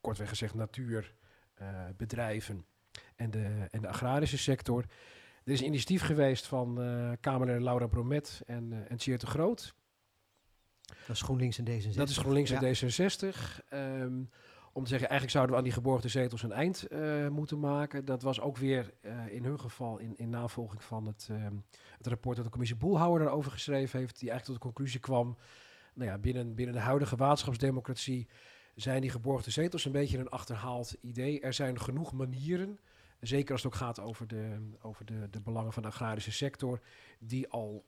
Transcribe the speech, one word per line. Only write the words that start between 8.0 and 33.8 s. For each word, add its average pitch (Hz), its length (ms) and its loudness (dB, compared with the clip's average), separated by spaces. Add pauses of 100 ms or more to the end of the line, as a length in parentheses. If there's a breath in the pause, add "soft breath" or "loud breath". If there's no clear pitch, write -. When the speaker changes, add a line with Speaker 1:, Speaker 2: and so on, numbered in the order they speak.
Speaker 1:
en, 117 260 -6
eh, 110 180 -6
en 123 60 -4
Tjeerd 123 240 0
de 117 60 -6
Groot. 160 480 0 (1300 loud breath)
Speaker 2:
Dat 117 100 -4
is - 60 -2
GroenLinks 127 360 2
en 120 60 -2
D 113 40 0
zesenzestig. 110 320 0
Speaker 1:
Dat 143 80 2
is 139 100 0
GroenLinks 139 320 4
en 127 40 4
Speaker 2:
Ja. 131 180 4
Speaker 1:
D 117 40 4
zesenzestig. 180 920 0
Ehm, 131 540 -2 (500 loud breath)
om 139 100 -4
te 123 60 -2
zeggen, 127 200 2
eigenlijk 131 220 2
zouden 127 220 6
we 123 60 6
aan 127 100 2
die 120 100 0
geborgde 123 300 2
zetels 123 340 0
een 113 100 -2
eind, 156 340 0
eh, 151 420 0
moeten 151 320 -2
maken. 143 440 0
Dat 127 180 0
was 131 180 0
ook 135 160 -2
weer, 127 440 2
eh, 117 340 -8
in 120 100 -4
hun 139 160 -2
geval 117 380 -4
in, 113 180 -8
in 117 140 -4
navolging 117 540 -4
van 110 220 -4
het, 107 240 -8
ehm, 107 240 -2 (420 loud breath)
het - 100 -10
rapport 120 300 0
dat 120 80 -4
de 113 60 -4
commissie 117 280 0
Boelhouwer 170 440 6
daarover 143 300 2
geschreven 135 460 0
heeft, 127 220 -4
die 123 100 -4
eigenlijk 120 140 -2
tot 131 100 -6
de 120 200 -6
conclusie 127 260 -2
kwam, 123 360 2 (580 loud breath)
nou 123 160 -2
ja, 101 80 -4
binnen, 120 360 0
binnen 123 200 -2
de 117 60 0
huidige 127 360 4
waterschapsdemocratie 127 1120 2 (460 loud breath)
zijn 131 260 0
die 131 100 0
geborgde 123 400 0
zetels 165 340 0
een 135 80 0
beetje 139 260 2
een 131 120 -2
achterhaald 123 720 -4
idee. 127 400 -2
Er 131 140 -2
zijn 127 260 0
genoeg 143 320 -2
manieren, 147 640 -2 (420 soft breath)
zeker 139 320 0
als 127 100 0
het 131 100 -2
ook - 60 -4
gaat 120 220 -4